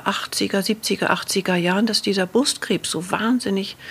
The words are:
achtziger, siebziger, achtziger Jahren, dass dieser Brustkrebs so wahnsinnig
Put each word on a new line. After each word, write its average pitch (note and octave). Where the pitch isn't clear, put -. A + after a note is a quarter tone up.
achtziger, -
siebziger, G#3
achtziger F3+
Jahren, F3+
dass G#3+
dieser G3
Brustkrebs -
so F3+
wahnsinnig G#3